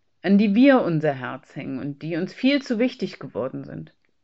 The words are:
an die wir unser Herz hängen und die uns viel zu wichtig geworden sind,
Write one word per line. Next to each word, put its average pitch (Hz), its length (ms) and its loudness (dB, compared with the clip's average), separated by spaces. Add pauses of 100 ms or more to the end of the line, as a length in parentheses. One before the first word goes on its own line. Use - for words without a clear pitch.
(220)
an 196 160 4
die 208 160 4
wir 254 280 6
unser 151 320 0
Herz 127 420 -12
hängen 135 240 -10
und 139 220 -10
die 160 160 -6
uns 185 160 -6
viel 269 280 2
zu 247 160 -4
wichtig 226 420 -4
geworden 135 440 -8
sind, 160 300 -14 (300)